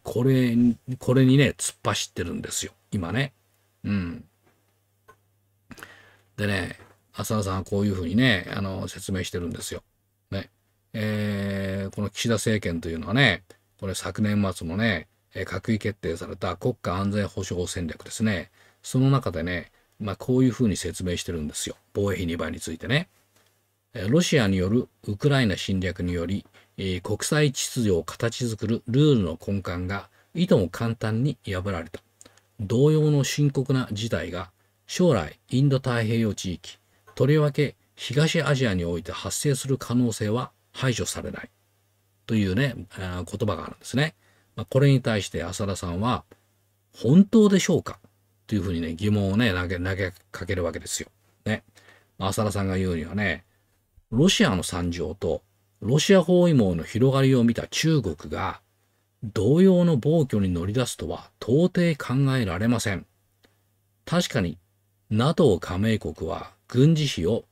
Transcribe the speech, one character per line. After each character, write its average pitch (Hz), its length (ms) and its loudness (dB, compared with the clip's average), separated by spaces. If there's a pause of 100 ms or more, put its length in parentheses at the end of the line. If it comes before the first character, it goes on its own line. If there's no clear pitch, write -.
こ 120 220 -2
れ、 127 300 4 (440)
こ 127 160 0
れ 131 120 6
に 131 100 8
ね、 135 200 4
突 - 180 -6
っ - 100 -20
走 - 260 -2
っ - 40 -20
て 90 100 -6
る 85 100 -6
ん - 60 -6
で - 100 -10
す - 140 -6
よ。 - 80 -12 (200)
今 87 200 -4
ね。 135 200 -4 (520)
う 101 80 -4
ん。 85 320 -4 (2000)
で 104 100 -4
ね、 92 320 -4 (340)
浅 107 240 -4
田 104 60 -2
さ 95 100 -4
ん 95 60 -4
は 90 60 -6
こ 101 160 -2
う 104 60 0
い 104 40 0
う 95 40 -2
ふ 92 80 -6
う 82 60 -6
に 95 80 -2
ね、 120 380 2
あ 104 60 -4
の、 95 280 -6
説 - 240 -8
明 90 100 -2
し - 80 -8
て 95 80 -6
る 87 80 -6
ん 82 40 -6
で 80 100 -10
す - 140 -10
よ。 - 80 -12 (480)
ね。 98 200 -8 (420)
え 98 960 -4
ー、 - 60 -14
こ 104 80 -4
の 101 80 -4
岸 - 180 -4
田 113 60 4
政 107 280 0
権 85 180 -4
と 85 80 -8
い 82 60 -6
う 82 40 -6
の 80 100 -10
は 101 60 -2
ね、 123 280 2 (360)
こ 101 80 -10
れ 95 80 -6
昨 101 280 -4
年 104 320 0
末 90 120 -10
も 82 100 -6
ね、 104 320 -2 (260)
え 95 100 -6
ー、 - 20 -8
閣 95 260 -4
議 104 60 2
決 101 220 -6
定 85 160 -4
さ 85 100 -12
れ 90 100 -12
た 90 200 -4
国 127 240 -4
家 87 140 -4
安 98 180 -2
全 101 160 -2
保 98 160 -6
障 87 240 -4
戦 87 180 -6
略 - 160 -10
で - 80 -18
す - 140 -4
ね。 95 260 -2 (320)
そ - 160 -2
の 135 120 4
中 135 200 2
で 80 120 -4
ね、 87 280 -6 (300)
ま 104 120 -4
あ、 - 40 -6
こ 127 220 0
う 131 60 6
い 127 40 4
う - 20 4
ふ 120 140 -2
う 110 40 4
に 85 80 0
説 87 280 -8
明 87 120 -2
し - 80 -8
て 95 60 -8
る 82 100 -6
ん 76 60 -6
で 78 80 -10
す - 140 -8
よ。 - 80 -12 (160)
防 101 200 0
衛 90 40 -2
費 87 100 -4
二 82 100 -4
倍 80 140 -6
に 82 100 -10
つ - 120 -10
い 80 60 -10
て 92 100 -10
ね。 147 200 0 (840)
え 98 140 -8
ー、 110 40 -2
ロ 160 100 6
シ 165 200 2
ア 101 80 2
に 95 80 2
よ 92 120 0
る 117 200 0 (180)
ウ 104 100 -4
ク 143 120 0
ラ 139 140 4
イ 117 40 2
ナ 90 100 0
侵 95 220 -2
略 90 240 -4
に 87 120 -2
よ 85 120 -4
り、 98 180 -4 (320)
え 92 240 -4
ー、 - 0 -
国 - 220 -4
際 151 300 2
秩 - 320 -4
序 104 80 4
を 82 100 2
形 - 460 -4
作 110 180 -6
る 110 220 -2
ル 123 120 2
ー 151 160 6
ル 110 60 4
の 80 180 -2
根 101 140 -4
幹 90 320 -6
が 98 220 -8 (260)
い 175 140 0
と 160 100 4
も 87 100 2
簡 113 280 -4
単 110 260 -2
に 147 220 -2
破 95 260 -4
ら 85 120 -6
れ 82 80 -16
た。 - 100 -16 (580)
同 113 320 4
様 151 200 4
の 143 120 4
深 143 280 2
刻 139 220 -2
な 131 200 0
事 110 180 -4
態 85 200 -4
が 90 200 -8 (360)
将 175 280 2
来 80 240 -2 (100)
イ 127 120 0
ン 143 80 4
ド 135 80 4
太 123 260 0
平 113 140 0
洋 110 180 0
地 90 200 -6
域、 - 240 -16 (360)
と 131 120 2
り 151 120 4
わ 147 140 2
け 143 240 -2 (180)
東 151 480 0
ア 139 120 0
ジ 131 120 0
ア 98 80 0
に 87 100 0
お 85 140 -2
い 82 40 -8
て 85 100 -12
発 - 260 -8
生 147 160 0
す 135 120 -6
る 135 120 -2
可 - 160 -6
能 123 180 2
性 107 160 -4
は 120 220 -2 (220)
排 131 200 0
除 92 140 -2
さ - 160 -8
れ - 80 -8
な - 120 -12
い - 80 -18 (760)
と 117 80 -2
い 104 120 4
う 92 80 0
ね、 127 200 0 (220)
あ 90 280 -8
ー、 - 120 -10
言 107 120 -2
葉 87 80 -2
が 80 80 -10
あ - 60 -10
る - 60 -16
ん - 20 -20
で - 60 -20
す - 120 -6
ね。 151 180 -2 (420)
ま - 80 -8
あ、 - 40 -10
こ 131 120 2
れ 143 100 6
に 131 100 4
対 110 220 -2
し - 80 -8
て 80 140 -6
浅 92 220 -6
田 95 100 -4
さ 92 120 -6
ん 87 120 -4
は、 110 240 -2 (720)
「本 165 280 6
当 214 240 6
で 190 120 6
し - 100 -2
ょ 160 60 4
う 104 60 0
か？」 - 160 -12 (480)
と 110 80 -4
い 104 40 2
う 87 40 0
ふ 92 60 -4
う 90 40 -2
に 82 80 -2
ね、 - 140 -4
疑 107 160 -2
問 98 220 2
を 101 40 0
ね、 113 160 2
投 90 160 -2
げ、 92 100 -4
投 92 160 -4
げ 92 180 -4 (180)
か - 160 -12
け 98 80 -2
る 90 100 -2
わ 80 80 -2
け 85 80 -10
で - 60 -18
す - 140 -8
よ。 - 80 -12 (360)
ね。 107 200 -4 (540)
ま 95 80 -4
あ、 - 40 2
浅 110 140 0
田 101 80 0
さ 101 100 -2
ん 95 60 -2
が 92 80 -2
言 92 140 0
う 85 60 -2
に 78 80 -6
は 85 100 -10
ね、 98 300 -4 (680)
ロ 143 180 4
シ 202 160 4
ア 113 100 2
の 87 80 -2
惨 87 300 -4
状 80 240 -6
と - 260 -2 (380)
ロ 120 180 2
シ 196 160 4
ア 185 80 8
包 175 260 4
囲 160 60 4
網 95 220 4
の 80 80 -4
広 131 300 2
が 135 80 4
り 135 120 6
を 123 80 4
見 117 120 4
た - 120 -6
中 156 340 2
国 87 160 -4 (160)
が 85 280 -6 (640)
同 110 360 2
様 185 240 8
の 165 120 4
暴 151 260 2
挙 113 180 0
に 95 120 2
乗 85 140 -2
り 101 60 -4
出 120 140 0
す - 100 -8
と 82 120 -8
は - 220 -10 (100)
到 139 220 4
底 170 360 2
考 135 380 0
え 123 80 0
ら 87 160 -2
れ 113 80 2
ま 120 100 2
せ 104 160 -2
ん。 - 120 -8 (1000)
確 175 240 0
か 123 120 -2
に、 87 180 -4 (520)
ナ 120 240 2
ト 120 220 6
ー - 20 -4
加 87 200 -6
盟 110 200 2
国 80 300 -6
は 82 240 -8 (160)
軍 147 260 6
事 151 120 0
費 85 200 -2
を 110 240 0